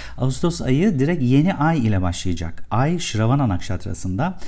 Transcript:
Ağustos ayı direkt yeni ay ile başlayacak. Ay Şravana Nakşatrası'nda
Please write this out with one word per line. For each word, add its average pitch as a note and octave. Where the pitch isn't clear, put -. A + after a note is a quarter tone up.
Ağustos C3+
ayı D3
direkt D3
yeni C#3+
ay D3+
ile G2+
başlayacak. E2+
Ay C#3+
Şravana B2
Nakşatrası'nda F#2+